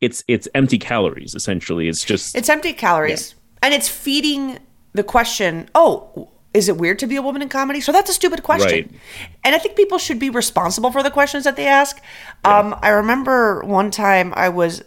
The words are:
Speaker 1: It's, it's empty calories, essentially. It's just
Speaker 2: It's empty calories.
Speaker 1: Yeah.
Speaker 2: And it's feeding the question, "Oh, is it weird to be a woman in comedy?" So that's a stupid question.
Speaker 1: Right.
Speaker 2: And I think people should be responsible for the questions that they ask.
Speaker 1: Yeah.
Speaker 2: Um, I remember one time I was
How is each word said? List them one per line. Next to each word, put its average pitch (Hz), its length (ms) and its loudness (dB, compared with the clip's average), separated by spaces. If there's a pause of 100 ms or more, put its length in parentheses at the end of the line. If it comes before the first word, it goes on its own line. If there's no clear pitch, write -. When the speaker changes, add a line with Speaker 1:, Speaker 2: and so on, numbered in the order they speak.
Speaker 1:
It's, 120 260 -2
it's 117 260 0
empty 135 240 2
calories, - 560 -4
essentially. 87 540 -4
It's 82 180 -4
just - 300 -4
Speaker 2:
It's - 140 -4
empty 311 240 0
calories. 156 580 -2
Speaker 1:
Yeah. - 60 -20 (300)
Speaker 2:
And 285 60 2
it's - 160 -2
feeding 277 720 -4 (340)
the 202 100 -2
question, 202 720 -2
"Oh, - 540 2 (240)
is 202 160 2
it 165 80 0
weird 170 220 0
to 269 80 -4
be 247 80 -4
a 277 80 -2
woman 277 180 -6
in 277 80 -8
comedy?" 269 320 -4
So 285 100 -2
that's 381 180 2
a 370 40 -2
stupid 330 300 -2
question. - 280 2
Speaker 1:
Right. - 200 -2 (520)
Speaker 2:
And 269 120 2
I - 20 2
think 453 180 -4
people 392 220 2
should 285 220 -6
be 269 100 -2
responsible 226 600 0
for 277 100 0
the 277 100 0
questions 285 340 0
that 269 100 2
they 285 120 -6
ask. 277 320 4 (460)
Speaker 1:
Yeah. 208 140 8
Speaker 2:
Um, 208 220 0
I 208 80 4
remember 233 760 2
one 202 240 0
time 190 460 2
I - 140 2
was 175 380 -2